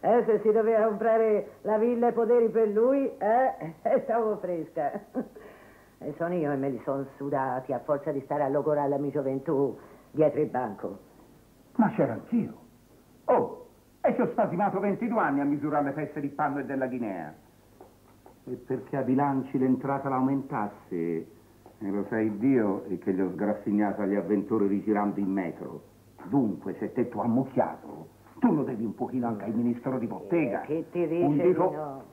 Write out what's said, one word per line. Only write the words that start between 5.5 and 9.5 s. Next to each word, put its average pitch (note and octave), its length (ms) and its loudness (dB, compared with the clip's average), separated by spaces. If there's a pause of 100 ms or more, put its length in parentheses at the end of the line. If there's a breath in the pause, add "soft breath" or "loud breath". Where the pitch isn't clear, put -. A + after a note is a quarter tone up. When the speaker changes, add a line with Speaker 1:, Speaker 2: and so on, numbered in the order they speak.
Speaker 1:
E D3 180 -8
sono E3+ 180 -4
io D#3 160 0
che C#3+ 60 -2
me C3+ 120 -2
li B2 160 -6
sono C#3 200 -2 (120)
sudati C3+ 560 -2
a B2 80 -2
forza D3 320 -2
di C#3 80 -2
stare D3 240 -2
a C3+ 40 0
logorare C#3+ 400 2
la C#3+ 80 2
mia C#3+ 140 -2
gioventù C3+ 680 0 (360 loud breath)